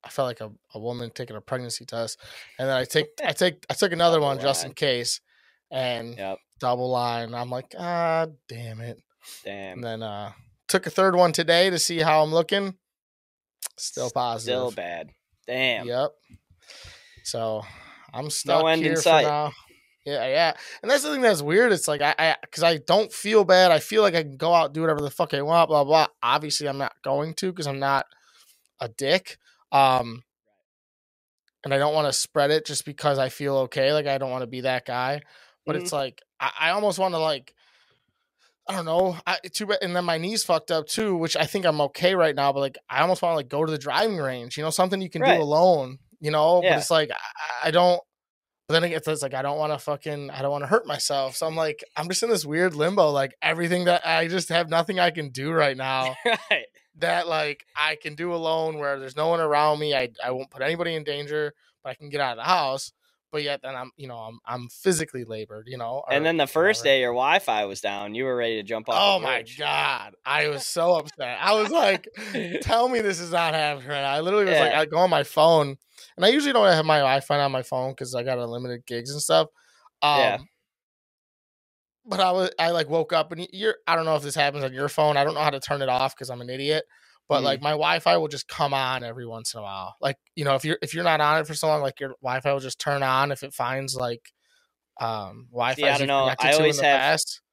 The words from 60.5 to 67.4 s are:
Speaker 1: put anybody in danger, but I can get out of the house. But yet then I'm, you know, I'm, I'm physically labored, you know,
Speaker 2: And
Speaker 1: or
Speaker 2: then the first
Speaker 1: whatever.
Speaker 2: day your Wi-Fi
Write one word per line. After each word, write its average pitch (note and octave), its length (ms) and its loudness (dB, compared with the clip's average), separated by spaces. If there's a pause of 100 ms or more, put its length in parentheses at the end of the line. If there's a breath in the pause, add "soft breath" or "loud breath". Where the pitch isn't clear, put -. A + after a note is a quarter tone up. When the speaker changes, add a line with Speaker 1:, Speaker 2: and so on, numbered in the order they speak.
Speaker 1:
put C3 100 -10
anybody E3 340 -2
in D3+ 80 -6
danger, D3 500 -6 (300)
but C3+ 60 -10
I B2 60 -12
can D3 140 -20
get C#3+ 120 -4
out B2 160 -2
of A2+ 80 -12
the D#3+ 40 0
house. C#3+ 440 0 (400)
But D3+ 80 -4
yet C#3+ 220 -6
then C3+ 120 -10
I'm, B2+ 220 -10
you C#3 100 -16
know, A#2+ 100 -14
I'm, A2 280 -14
I'm A#2+ 240 -10
physically D#3 540 -2
labored, A2 440 -12
you B2+ 80 -14
know, B2 320 -8
Speaker 2:
And C#3 140 2
Speaker 1:
or - 20 -4
Speaker 2:
then E3 140 0
the D3 80 2
first F#3 360 2
Speaker 1:
whatever. C3+ 160 4
Speaker 2:
day - 40 4
your A#2+ 120 0
Wi-Fi B2 520 0